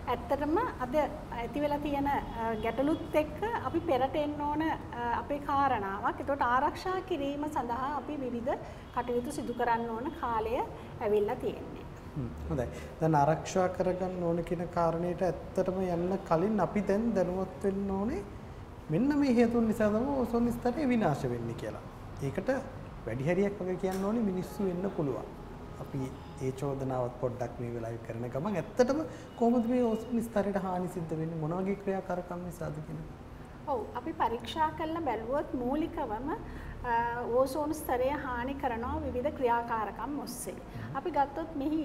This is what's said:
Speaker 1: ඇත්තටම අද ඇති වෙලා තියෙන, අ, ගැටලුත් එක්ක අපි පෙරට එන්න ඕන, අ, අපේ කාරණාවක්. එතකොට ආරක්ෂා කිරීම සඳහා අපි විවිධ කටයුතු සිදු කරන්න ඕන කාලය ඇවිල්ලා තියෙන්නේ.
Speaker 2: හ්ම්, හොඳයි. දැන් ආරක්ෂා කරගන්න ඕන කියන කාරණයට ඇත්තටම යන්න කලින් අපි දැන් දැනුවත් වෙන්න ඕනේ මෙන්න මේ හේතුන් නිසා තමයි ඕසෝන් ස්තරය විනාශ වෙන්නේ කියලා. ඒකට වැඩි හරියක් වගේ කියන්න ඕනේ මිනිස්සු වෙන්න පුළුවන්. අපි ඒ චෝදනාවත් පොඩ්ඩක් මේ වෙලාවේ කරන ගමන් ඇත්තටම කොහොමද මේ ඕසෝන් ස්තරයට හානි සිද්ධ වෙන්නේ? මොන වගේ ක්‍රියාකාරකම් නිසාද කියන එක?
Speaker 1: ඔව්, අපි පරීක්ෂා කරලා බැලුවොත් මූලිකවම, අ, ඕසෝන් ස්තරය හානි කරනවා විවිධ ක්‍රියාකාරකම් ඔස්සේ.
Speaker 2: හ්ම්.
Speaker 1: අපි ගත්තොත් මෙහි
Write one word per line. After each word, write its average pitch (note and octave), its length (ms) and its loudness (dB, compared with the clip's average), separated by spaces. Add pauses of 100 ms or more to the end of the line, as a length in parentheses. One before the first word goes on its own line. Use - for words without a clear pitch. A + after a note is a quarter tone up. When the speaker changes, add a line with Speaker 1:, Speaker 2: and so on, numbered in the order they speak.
Speaker 1:
ඇත්තටම C#4+ 540 2 (200)
අද B3+ 180 -2
ඇති B3 680 0
වෙලා D4 180 2
තියෙන, C#4+ 280 2
අ, A3+ 480 0
ගැටලුත් A#3 600 0
එක්ක D4+ 280 2 (220)
අපි D4 140 0
පෙරට C4+ 360 2
එන්න D4 260 0
ඕන, D4 200 0
අ, D4 420 -2 (100)
අපේ - 260 -2
කාරණාවක්. C4 800 2
එතකොට C#4 220 0
ආරක්ෂා C#4 600 2
කිරීම C#4+ 440 -2
සඳහා B3+ 480 -2
අපි C#4+ 240 -4
විවිධ B3 400 -2 (340)
කටයුතු B3 400 0
සිදු A#3+ 220 -4
කරන්න A#3 360 2
ඕන A#3 220 -4
කාලය C#4+ 440 0 (420)
ඇවිල්ලා G#3 380 4
තියෙන්නේ. - 480 -6 (260)
Speaker 2:
හ්ම්, B2 200 -4 (140)
හොඳයි. C3 240 0 (280)
දැන් D#3+ 200 6
ආරක්ෂා D#3 540 6
කරගන්න F#3 540 0
ඕන E3+ 200 2
කියන E3+ 240 -2
කාරණයට E3+ 540 2
ඇත්තටම F3+ 640 0
යන්න F3+ 400 0
කලින් G3 360 4
අපි F3+ 220 2
දැන් G3+ 320 2
දැනුවත් F#3 500 0
වෙන්න G3 280 0
ඕනේ A3 300 0 (680)
මෙන්න B3+ 300 4
මේ C#4 180 6
හේතුන් A#3 320 6
නිසා G#3+ 220 4
තමයි B3+ 280 2
ඕසෝන් A#3 340 2
ස්තරය B3 380 2
විනාශ G3+ 340 4
වෙන්නේ A#2 320 -2
කියලා. G#2+ 280 -6 (360)
ඒකට C#3 320 -2 (500)
වැඩි B2 220 -4
හරියක් F#3+ 340 4
වගේ F3+ 200 -2
කියන්න F#3+ 280 0
ඕනේ A3+ 180 2
මිනිස්සු F#3 420 0
වෙන්න F#3 260 0
පුළුවන්. C#3 400 -2 (460)
අපි C#3+ 220 -6 (360)
ඒ C3 160 -2
චෝදනාවත් C3 680 -2
පොඩ්ඩක් A#2+ 400 -2
මේ A#2+ 140 -4
වෙලාවේ A#2 300 -6
කරන A#2 260 -6
ගමන් D#3+ 260 -2
ඇත්තටම B3 440 2 (340)
කොහොමද A#3+ 340 4
මේ B3 160 4
ඕසෝන් A3 380 0
ස්තරයට G3 360 0
හානි F3+ 300 0
සිද්ධ E3 260 -4
වෙන්නේ? D#3+ 240 -2
මොන D#3 160 -2
වගේ F#3+ 220 0
ක්‍රියාකාරකම් F3+ 640 -4
නිසාද D#3+ 380 -6
කියන D#3 180 -8
එක? D#3+ 120 -10 (540)
Speaker 1:
ඔව්, C4+ 180 -2 (100)
අපි D#4+ 220 -6
පරීක්ෂා C#4 580 0
කරලා E4 300 -2
බැලුවොත් B3 520 0
මූලිකවම, C4+ 760 0 (520)
අ, A#3+ 140 0 (340)
ඕසෝන් C#4 440 4
ස්තරය C4 360 2 (100)
හානි B3 360 -2
කරනවා C4+ 460 -2
විවිධ B3+ 300 0
ක්‍රියාකාරකම් A#3 880 0
ඔස්සේ. G#3 360 -8
Speaker 2:
හ්ම්. - 400 -10
Speaker 1:
අපි D4 160 -2
ගත්තොත් D4 440 0
මෙහි D4 300 2